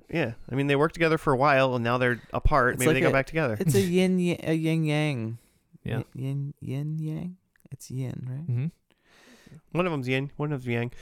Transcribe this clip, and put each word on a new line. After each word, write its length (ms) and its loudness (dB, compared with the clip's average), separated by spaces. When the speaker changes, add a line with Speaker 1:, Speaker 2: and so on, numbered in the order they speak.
Speaker 1:
Yeah. 240 -2
I 40 -4
mean, 120 0
they 80 4
worked 200 2
together 220 2
for 140 2
a 60 4
while, 380 4
and 80 0
now 140 2
they're 220 2
apart. 400 4
Speaker 2:
It's 60 -4
Speaker 1:
Maybe 80 4
Speaker 2:
like 80 4
Speaker 1:
they 60 2
go 80 4
Speaker 2:
a, 40 2
Speaker 1:
back 140 2
together. 320 -2
Speaker 2:
it's 160 2
a 60 4
yin 360 2
y-, 260 0
a 100 0
yin 300 0
yang. 540 -2
Speaker 3:
Yeah. 160 -4
Speaker 2:
Y-, 60 -6
yin, 440 -6
yin 400 -6
yang? 380 -8
It's 200 -16
yin, 380 -8
right? 200 -10
Speaker 3:
Mm-hmm. 180 -2
Speaker 1:
One 80 0
of 60 -2
them's 160 -4
yin, 300 -2
one 140 -4
of 120 -6
them's 100 -4
yang. 180 -2